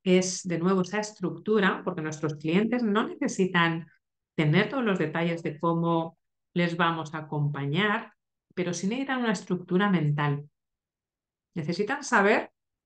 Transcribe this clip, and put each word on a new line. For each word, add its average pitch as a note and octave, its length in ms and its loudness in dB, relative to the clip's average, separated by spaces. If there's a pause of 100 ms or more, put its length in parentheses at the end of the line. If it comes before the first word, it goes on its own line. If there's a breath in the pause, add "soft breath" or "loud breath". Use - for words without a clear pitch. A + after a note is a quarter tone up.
es, F#3 420 2
de F3 140 -2
nuevo, F#3 220 2
esa G3+ 180 -2
estructura, G3+ 840 0
porque F3 160 -4
nuestros D3+ 340 -4
clientes A3+ 480 0
no G#3+ 240 0
necesitan E3+ 800 0 (480 soft breath)
tener E3 340 4
todos C4+ 140 -2
los G3 160 2
detalles E3 420 -2
de D3+ 160 -6
cómo E3+ 600 0 (360)
les F3 220 0
vamos E3 380 0
a D#3+ 60 -6
acompañar, D3+ 920 -2 (440)
pero F3+ 180 -2
sí F#3 140 -4
necesitan B3+ 340 -4
una A3+ 100 0
estructura F#3 580 0
mental. D3 600 0 (1040)
Necesitan F#3+ 500 -4
saber G#3+ 480 2 (340)